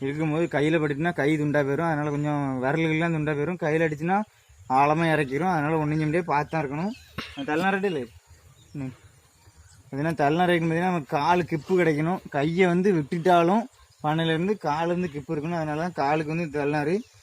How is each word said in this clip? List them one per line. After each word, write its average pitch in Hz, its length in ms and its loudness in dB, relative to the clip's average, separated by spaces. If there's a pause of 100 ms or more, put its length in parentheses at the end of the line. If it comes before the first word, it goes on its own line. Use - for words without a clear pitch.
இருக்கும்போது 151 500 -2
கையில 151 280 2
பட்டுட்டுனா 151 360 -2
கை 143 100 2 (140)
துண்டா 147 260 2
போயிரும், 156 200 0
அதனால 147 260 -2
கொஞ்சம் 147 260 -2 (220)
விரல்கள்லாம் 160 540 0
துண்டா 151 240 -2
போயிரும். 165 240 -4
கையில 160 240 2
அடிச்சுன்னா 165 300 -2 (600)
ஆழமா 151 260 4 (100)
இறக்கிரும், 151 400 2
அதனால 156 280 2
ஒண்ணும் 151 160 2
செய்ய 151 120 2
முடியாது, 170 220 0
பார்த்து 147 220 0
தான் 156 80 0
இருக்கணும். 156 320 -4 (560)
தள்ளினா 185 240 2
ரெண்டு 190 180 0
இல்லை. 135 120 -4 (720)
ம். 131 160 -8 (960)
பாத்தீங்கன்னா, 147 320 -4
தள்ளினா 156 260 2
ரைட்டுன்னு 170 240 2
பாத்தீங்கன்னா, 180 240 0
நம்ம 151 180 -6
காலு 165 380 2
கிப்பு 165 280 -4
கிடைக்கணும். 165 400 2 (160)
கையை 165 360 2
வந்து 180 260 2
விட்டுட்டாலும் 175 640 2 (400)
பானையிலேருந்து 160 500 0 (120)
காலு 160 300 0
வந்து 180 180 -2
கிப்பு 147 200 -8
இருக்கணும், 160 260 -4
அதனால 156 260 -4
தான் 175 160 -8
காலுக்கு 151 320 0
வந்து 170 120 -4 (120)
தள்ளினாரு. 147 360 0 (300)